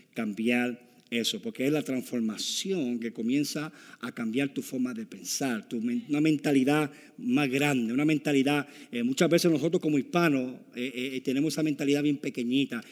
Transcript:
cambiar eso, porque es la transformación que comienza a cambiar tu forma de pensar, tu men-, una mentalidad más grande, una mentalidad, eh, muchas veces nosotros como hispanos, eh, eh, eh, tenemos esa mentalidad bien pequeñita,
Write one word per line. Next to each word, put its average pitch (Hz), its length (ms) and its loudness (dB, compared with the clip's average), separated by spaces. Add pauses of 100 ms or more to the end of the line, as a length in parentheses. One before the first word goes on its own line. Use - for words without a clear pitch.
(140)
cambiar 117 760 -2 (220)
eso, 113 320 -2
porque 113 240 -6
es 143 60 2
la 151 120 0
transformación 123 1160 -4
que 113 140 -6
comienza 143 580 -2 (300)
a 120 100 -10
cambiar 120 420 -2
tu 135 80 -4
forma 127 320 -4
de 113 120 -8
pensar, 107 640 -6
tu 117 100 -4
men-, 120 300 -2
una 147 100 0
mentalidad 147 720 4 (260)
más 131 320 2
grande, 131 440 2
una 143 100 2
mentalidad, 147 640 2 (240)
eh, 120 120 -2
muchas 135 260 2
veces 170 200 6
nosotros 160 320 2
como 151 160 2
hispanos, 135 580 2 (200)
eh, 127 180 -6
eh, 127 200 -6
eh, 127 80 -4
tenemos 143 320 0
esa 160 100 0
mentalidad 143 400 2
bien 147 140 2
pequeñita, 127 720 -2